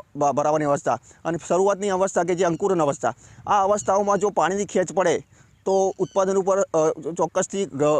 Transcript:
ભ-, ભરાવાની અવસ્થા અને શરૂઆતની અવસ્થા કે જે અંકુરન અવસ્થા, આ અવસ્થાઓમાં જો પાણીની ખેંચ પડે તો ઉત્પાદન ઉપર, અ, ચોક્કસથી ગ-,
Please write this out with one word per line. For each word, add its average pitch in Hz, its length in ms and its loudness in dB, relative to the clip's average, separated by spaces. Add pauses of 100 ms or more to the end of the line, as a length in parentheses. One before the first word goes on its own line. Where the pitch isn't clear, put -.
(160)
ભ-, 143 160 2
ભરાવાની 151 320 0
અવસ્થા 143 340 0 (260)
અને 165 140 -2 (100)
શરૂઆતની 196 400 2
અવસ્થા 190 340 0
કે 175 120 -2
જે 180 100 0
અંકુરન 175 380 0
અવસ્થા, 139 320 -2 (320)
આ 196 180 2
અવસ્થાઓમાં 202 540 0
જો 202 120 0
પાણીની 185 340 0
ખેંચ 185 280 -2
પડે 170 340 0 (380)
તો 190 340 0
ઉત્પાદન 190 360 0
ઉપર, 196 260 2
અ, 160 300 0 (260)
ચોક્કસથી 185 480 -2
ગ-, 143 180 -4 (180)